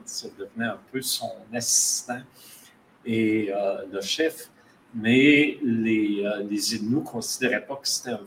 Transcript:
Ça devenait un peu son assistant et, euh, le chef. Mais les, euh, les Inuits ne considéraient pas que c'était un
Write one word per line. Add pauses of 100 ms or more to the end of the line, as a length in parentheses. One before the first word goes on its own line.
Ça (100)
devenait
un (140)
peu
son (220)
assistant (880)
et,
euh,
le
chef. (440)
Mais
les,
euh,
les
Inuits
ne
considéraient
pas
que
c'était
un